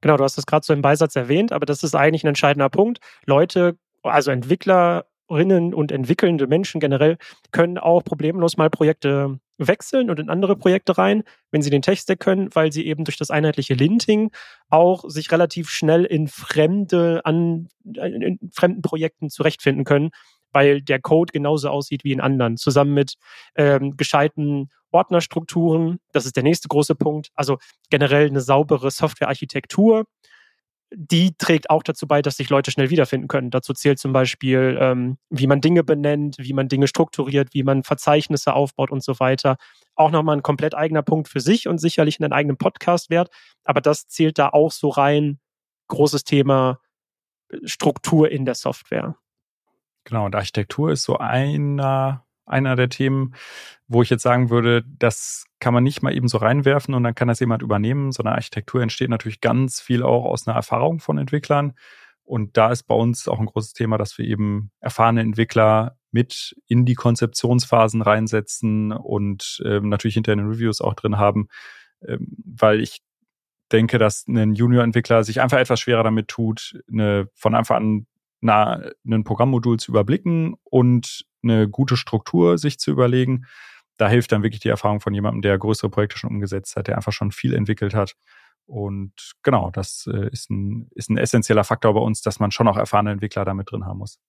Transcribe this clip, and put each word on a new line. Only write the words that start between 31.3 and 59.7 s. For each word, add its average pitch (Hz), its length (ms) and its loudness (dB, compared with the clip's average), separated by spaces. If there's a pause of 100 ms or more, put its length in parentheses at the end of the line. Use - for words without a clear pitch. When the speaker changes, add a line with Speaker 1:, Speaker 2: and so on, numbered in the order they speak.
Speaker 1:
trägt - 320 0
auch 151 120 2
dazu - 240 -8
bei, 147 160 2
dass 139 140 -2
sich 135 140 -6
Leute 139 200 2
schnell 135 200 0
wiederfinden 139 380 0
können. 127 220 -2
Dazu 127 220 -4
zählt 139 260 0
zum 135 140 -4
Beispiel, 131 680 0
ähm, 127 360 0 (140)
wie 135 160 0
man 139 140 4
Dinge 165 220 4
benennt, 147 560 -2
wie 131 140 -10
man 135 160 -2
Dinge 139 180 2
strukturiert, 139 640 -2
wie 139 100 -2
man 135 200 0
Verzeichnisse 147 720 0
aufbaut 139 360 -2
und 135 120 -6
so 131 160 -6
weiter. 131 380 0 (380)
Auch 156 160 4
nochmal 156 260 2
ein 139 60 -4
komplett 147 320 -2
eigener 156 280 -2
Punkt 160 260 -2
für 139 120 -6
sich 180 260 0
und 170 120 -2
sicherlich 156 400 0
in 156 60 -2
einen 139 100 -2
eigenen 143 240 0
Podcast - 520 -2
wert. 170 200 0 (340)
Aber 143 160 0
das - 260 0
zählt 160 320 0
da 139 120 2
auch 156 200 4
so - 200 -2
rein. 143 480 0 (500)
Großes 143 360 0
Thema, 135 560 2 (720)
äh, - 140 -14
Struktur - 640 0
in 135 140 -4
der 127 100 -2
Software. - 600 -6 (880)
Speaker 2:
Genau, 110 220 -4
und 101 80 -6
Architektur 104 560 -4
ist 143 140 -2
so - 140 -2
einer, 135 1080 -2 (180)
einer 131 320 0
der 127 120 2
Themen, 135 460 -2 (540)
wo 117 140 4
ich - 80 2
jetzt 120 120 0
sagen 123 280 2
würde, 117 360 2
das - 580 -4 (160)
kann 120 140 0
man 123 100 4
nicht 139 180 -2
mal 135 120 -2
eben 123 140 0
so 117 100 -2
reinwerfen 139 560 0
und 123 100 0
dann 117 100 -2
kann 123 140 -2
das 117 120 0
jemand 117 220 0
übernehmen, 120 500 -2
sondern 117 220 -4
Architektur 120 480 -6
entsteht 120 280 -4
natürlich 110 300 -6
ganz 127 400 0